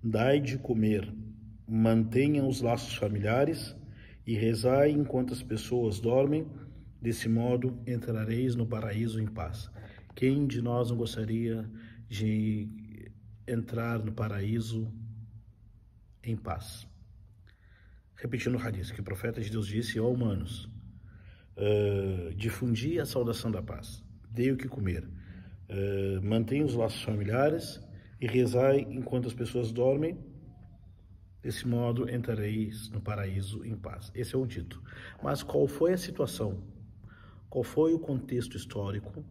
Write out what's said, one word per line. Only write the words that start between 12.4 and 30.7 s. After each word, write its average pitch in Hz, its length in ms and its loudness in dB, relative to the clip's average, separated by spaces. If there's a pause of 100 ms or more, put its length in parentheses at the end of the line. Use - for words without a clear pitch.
entrar 117 540 -2
no 107 140 -4
paraíso 110 800 -2 (1300)
em 113 140 -2
paz? - 500 -8 (1300)
Repetindo 123 400 -2
o 110 40 0
hadith, 95 340 -4
que - 80 -8
o - 20 -4
profeta 113 380 -4
de 107 80 -4
Deus 107 180 -2
disse: 110 320 -2
"Ó 117 100 4
humanos, 107 600 -2 (880)
eh, 98 800 2
difundi 120 640 0
a 139 40 -2
saudação 117 460 0
da 92 100 -2
paz, - 400 -10 (300)
dei 123 220 2
o 127 40 0
que 127 120 -6
comer, 92 360 -2 (640)
eh, 98 560 0
mantenha 113 400 2
os 127 120 2
laços 113 260 0
familiares 117 800 2 (400)
e 127 40 -2
rezai 123 640 6
enquanto 127 380 -2
as 113 60 -4
pessoas 117 400 -2
dormem. 143 440 2 (1200)